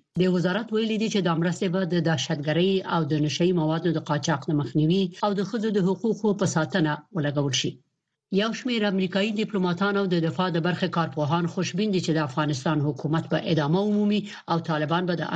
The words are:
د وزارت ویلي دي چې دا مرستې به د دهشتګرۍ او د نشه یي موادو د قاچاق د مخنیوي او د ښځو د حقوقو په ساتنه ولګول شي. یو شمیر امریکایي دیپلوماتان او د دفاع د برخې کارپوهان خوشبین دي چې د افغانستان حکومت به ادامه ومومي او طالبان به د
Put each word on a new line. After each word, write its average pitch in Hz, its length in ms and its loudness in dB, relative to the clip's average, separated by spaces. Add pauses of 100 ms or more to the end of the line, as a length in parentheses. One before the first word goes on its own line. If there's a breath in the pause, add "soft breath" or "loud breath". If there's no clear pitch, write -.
(220)
د 185 140 4
وزارت 185 380 0
ویلي 220 280 0
دي 220 120 0
چې 208 140 2
دا 170 140 2
مرستې 175 320 0
به 190 80 0 (120)
د - 20 2 (140)
دهشتګرۍ 160 640 0 (200)
او 165 80 2 (100)
د 151 140 2
نشه 151 200 0
یي 180 180 4
موادو 160 340 0
د - 20 -4 (100)
قاچاق 147 360 0
د 175 60 -2 (100)
مخنیوي 160 420 2 (220)
او 208 80 2
د 196 160 0
ښځو 220 240 -2
د 208 60 2 (100)
حقوقو 208 500 0
په - 160 0
ساتنه 156 380 2 (220)
ولګول 143 460 0
شي. - 120 -4 (580)
یو 202 160 2 (120)
شمیر 233 260 -2
امریکایي 190 500 0
دیپلوماتان 196 640 0
او 202 140 2
د - 100 4
دفاع 170 300 0
د 165 120 0
برخې 180 300 -2
کارپوهان 165 560 0
خوشبین 196 420 -2
دي 185 120 2
چې 175 100 2
د 160 80 2
افغانستان 151 540 0 (100)
حکومت 156 460 -2
به 156 60 2 (120)
ادامه 156 320 2
ومومي 208 360 2 (320 loud breath)
او 170 60 2 (120)
طالبان 156 360 0
به 175 160 0
د - 140 -6